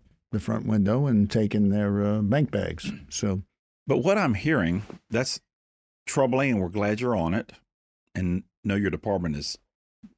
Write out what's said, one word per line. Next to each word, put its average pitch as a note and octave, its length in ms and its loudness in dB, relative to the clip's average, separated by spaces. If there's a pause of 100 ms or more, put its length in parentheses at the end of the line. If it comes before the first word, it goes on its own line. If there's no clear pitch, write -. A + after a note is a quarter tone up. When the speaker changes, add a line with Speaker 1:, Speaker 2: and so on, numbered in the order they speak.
(320)
Speaker 1:
the G#2+ 80 -2
front A2+ 280 -4
window A2 400 2
and G#2 240 4
taken G#2 380 2
their, G2+ 360 2
uh, G#2+ 160 0
bank A#2+ 300 2
bags. F2 400 -4 (180)
So, G2 320 -2 (460)
Speaker 2:
But B2+ 160 2
what G3 160 2
I'm C#3 160 2
hearing, G2+ 480 0 (260)
that's A#2+ 300 -2 (640)
troubling, C3+ 460 2
and A2 100 2
we're F2+ 80 -2
glad G#2 320 0
you're B2 140 0
on E2+ 180 0
it, - 200 -4 (600)
and F2+ 300 -2 (200)
know G2 120 0
your G2+ 160 0
department F2 460 -2
is - 200 -8 (600)